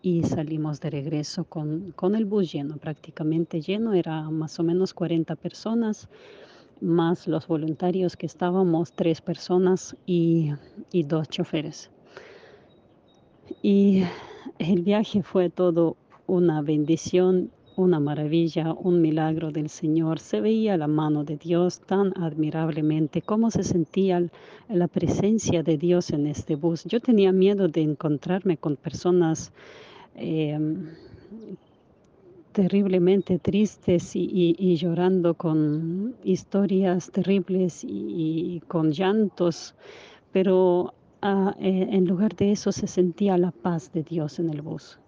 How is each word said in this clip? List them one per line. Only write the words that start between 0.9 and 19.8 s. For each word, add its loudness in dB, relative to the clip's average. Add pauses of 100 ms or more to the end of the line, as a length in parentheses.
con, -8
con -2
el 0
bus 0
lleno, -6
prácticamente -4
lleno, -2
era -2
más -6
o 0
menos 0
cuarenta -2
personas, -6 (720)
más 0
los -4
voluntarios -2
que -8
estábamos, 0
tres 0
personas 0 (120)
y, 2 (380)
y 0
dos -4
choferes. -8 (1700)
Y 4 (560)
el 0
viaje 0
fue 0
todo 2 (280)
una 2
bendición, 2 (240)
una 4
maravilla, 0
un 2
milagro 0
del -4
Señor. 0